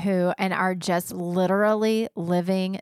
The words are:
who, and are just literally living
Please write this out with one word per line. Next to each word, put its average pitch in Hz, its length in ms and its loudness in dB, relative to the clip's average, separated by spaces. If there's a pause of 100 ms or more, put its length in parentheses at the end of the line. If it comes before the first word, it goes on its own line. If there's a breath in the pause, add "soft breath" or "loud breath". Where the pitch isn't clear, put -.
who, 180 360 2
and 190 140 0
are 185 220 0
just 180 380 -2
literally 202 1040 2
living 180 640 0